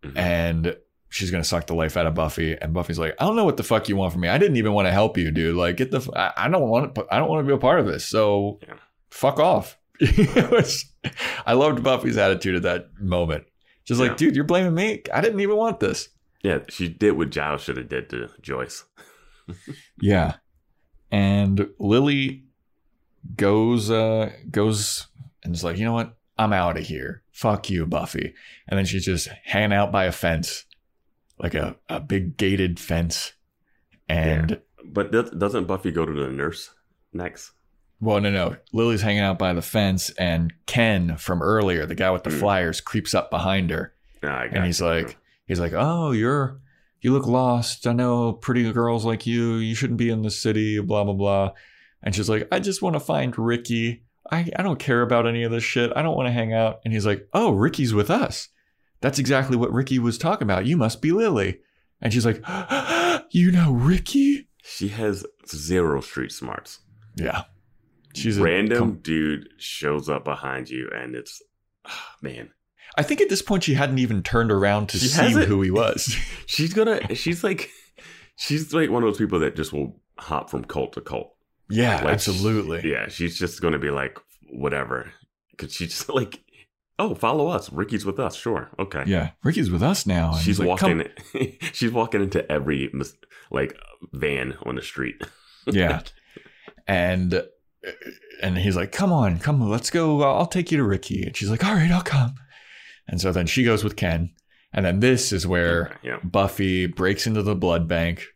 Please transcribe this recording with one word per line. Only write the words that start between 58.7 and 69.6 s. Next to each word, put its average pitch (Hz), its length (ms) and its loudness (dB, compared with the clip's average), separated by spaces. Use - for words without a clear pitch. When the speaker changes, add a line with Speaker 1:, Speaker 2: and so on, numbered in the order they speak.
Speaker 2:
That's 127 160 0
exactly 135 400 2
what 120 140 0
Ricky 131 260 0
was 117 200 0
talking 165 280 0
about. 95 200 2
You 160 120 2
must 113 240 0
be 156 100 2
Lily." 151 460 2
And 110 140 0
she's 120 100 2
like, 113 220 2
<gasps> 277 840 -2
"You 175 220 4
know 170 200 6
Ricky?" 226 760 2
Speaker 1:
She - 260 -6
has 104 380 -4
zero 78 520 0
street - 320 -8
smarts. - 480 -12
Speaker 2:
Yeah. - 280 -4
She's 107 240 -2
a 98 40 4
Speaker 1:
Random 101 360 2
Speaker 2:
com- 110 240 0
Speaker 1:
dude 76 540 -2
shows 73 520 -4